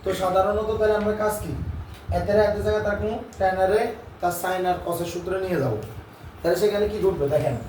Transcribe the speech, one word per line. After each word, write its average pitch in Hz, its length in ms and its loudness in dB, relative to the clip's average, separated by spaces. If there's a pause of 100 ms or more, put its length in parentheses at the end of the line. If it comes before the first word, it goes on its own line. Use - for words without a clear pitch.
তো 196 60 -4 (140)
সাধারণত 202 560 2
তাহলে 214 220 4
আমরা 208 220 0
কাজ 208 200 2
কি? 143 100 -6 (640)
এতের 202 280 2
এতের 208 200 0
জায়গায় 214 220 2
থাকুন, 214 260 -2 (240)
ট্যানারে 190 420 4 (400)
তার 175 200 0
sin 185 300 0
আর 180 140 2
cos 170 180 -2
এর 175 100 -4
সূত্রে 175 320 -4
নিয়ে 180 180 0
যাবো। 113 160 0 (640)
তাহলে 170 220 2
সেখানে 208 300 2
কি 214 120 -4
ঘটবে 165 300 2
দেখেন 127 220 2 (120)